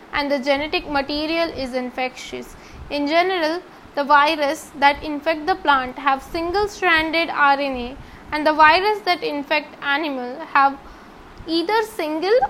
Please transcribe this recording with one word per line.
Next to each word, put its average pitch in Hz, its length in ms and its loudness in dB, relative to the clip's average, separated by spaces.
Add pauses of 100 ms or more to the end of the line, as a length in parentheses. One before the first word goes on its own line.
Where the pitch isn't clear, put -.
(140)
and 285 180 -2
the 285 60 2
genetic 285 500 0
material 302 640 -2
is 254 240 -8
infectious. 254 840 -8 (360)
In 285 160 -2
general, 339 560 0 (320)
the 285 80 0
virus 294 760 2
that 285 240 4
infect 302 420 -2
the 370 100 0
plant 269 440 0
have 269 240 0
single-stranded 339 1080 0
R 277 300 4
N 277 160 -4
A 247 220 -8 (340)
and 302 160 0
the 311 60 4
virus 359 480 6
that 359 200 0
infect 302 640 -4
animal 277 560 -4
have 277 400 2 (680)
either 339 380 0
single 359 560 0 (100)